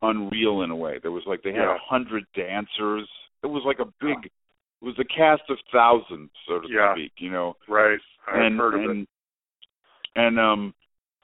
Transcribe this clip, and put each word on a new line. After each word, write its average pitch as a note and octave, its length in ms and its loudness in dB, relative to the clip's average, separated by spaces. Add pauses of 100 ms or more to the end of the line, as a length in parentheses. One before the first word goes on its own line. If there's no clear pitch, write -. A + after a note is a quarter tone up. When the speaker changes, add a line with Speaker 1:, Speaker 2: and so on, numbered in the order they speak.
Speaker 1:
unreal G#2+ 600 0
in E2 80 -4
a E2 40 -6
way. D#2 260 -6
There E2+ 100 -6
was F2 160 -8
like, F#2+ 160 -6
they G2 100 -4
had A2 100 0
Speaker 2:
Yeah. E2+ 120 0
Speaker 1:
a - 40 -6
hundred A2 460 -4 (100)
dancers. G#2 720 -4 (360)
It C3+ 40 -6
was D3 180 -6
like C3+ 140 0
a A#2+ 60 -4
big, C#3 320 -4
Speaker 2:
Huh. A2+ 120 -16 (520)
Speaker 1:
it A2+ 40 -14
was B2 140 -8
a C3 60 -4
cast D#3 440 2
of C3+ 80 -4 (140)
thousands, A#2 600 4 (160)
so E2+ 120 -2
to E2 100 -10
Speaker 2:
Yeah. G#2 240 4
Speaker 1:
speak, A#2 260 -8
you F2+ 100 -8
know. F2 260 -4 (140)
Speaker 2:
Right. G#2+ 300 4 (280)
I've G2+ 140 0
Speaker 1:
And, A2 180 2
Speaker 2:
heard A#2 160 2
of G#2+ 140 -2
Speaker 1:
and, G#2 140 -4
Speaker 2:
it. - 40 -12 (1080)
Speaker 1:
and, A#2 240 2
um, G#2 340 2 (500)